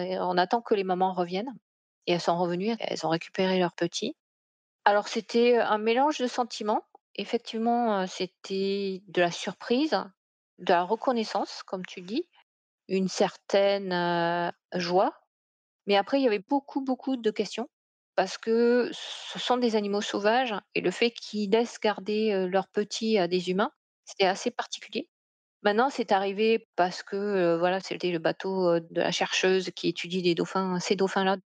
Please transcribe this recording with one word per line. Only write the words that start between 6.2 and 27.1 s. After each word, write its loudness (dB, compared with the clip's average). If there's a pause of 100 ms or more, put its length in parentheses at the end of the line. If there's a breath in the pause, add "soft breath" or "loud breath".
sentiments, -4 (320)
effectivement, 0
heu, -4
c'était -4
de 0
la 4
surprise, -2 (640)
de 2
la 4
reconnaissance, -2
comme -8
tu -16
dis, -6 (600 soft breath)
une 0
certaine, 0
heu, 0 (280)
joie, 2 (720)
mais 4
après 2
il 2
y 4
avait 2
beaucoup, -2
beaucoup -4
de 0
questions -6 (480)
parce 0
que 2
ce -12
sont 0
des 2
animaux 0
sauvages 0 (220)
et 0
le 0
fait 0
qu'ils -4
laissent 2
garder, 0
heu, 0
leurs -2
petits -2
à 2
des -2
humains, 0 (340)
c'était 0
assez 0
particulier. -10 (540)
Maintenant, 2
c'est -2
arrivé 0
parce 0
que, -6